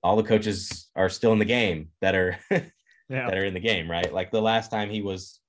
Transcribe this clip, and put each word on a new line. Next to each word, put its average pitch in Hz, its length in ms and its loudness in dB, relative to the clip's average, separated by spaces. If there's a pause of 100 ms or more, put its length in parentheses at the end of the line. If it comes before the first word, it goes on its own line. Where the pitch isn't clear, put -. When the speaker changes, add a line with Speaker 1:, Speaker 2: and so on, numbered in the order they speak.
Speaker 1:
all 92 140 4
the 110 80 4
coaches 107 720 0
are 92 120 4
still 110 240 2
in 107 60 4
the 104 60 4
game 98 460 0 (100)
that 95 160 2
are, 92 280 0
<laughs> - 60 -8
Speaker 2:
Yeah. - 760 -6
Speaker 1:
that 95 120 -2
are 95 60 0
in 98 100 -4
the 90 60 -6
game, 92 300 -2
right? 87 220 -2
Like, 92 200 -4
the 110 100 0
last 113 280 0
time 104 200 -4
he 110 120 -6
was 95 460 -8